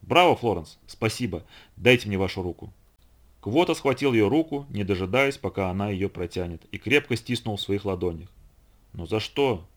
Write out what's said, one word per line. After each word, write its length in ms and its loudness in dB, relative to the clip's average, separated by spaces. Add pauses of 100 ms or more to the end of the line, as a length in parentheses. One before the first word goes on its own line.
"Браво, 360 4
Флоренс! 500 -4
Спасибо! 560 -4 (340)
Дайте 300 4
мне 120 -2
вашу 220 -2
руку!" 320 -8 (720)
Квота 320 2
схватил 380 2
её 160 6
руку, 420 0
не 140 -4
дожидаясь, 520 0
пока 320 -4
она 220 -2
её 180 -2
протянет, 640 -8
и 80 -12
крепко 380 0
стиснул 400 -6
в 40 -10
своих 240 -4
ладонях. 440 -4 (640)
"Но 120 -10
за 140 -2
что? 480 -2 (100)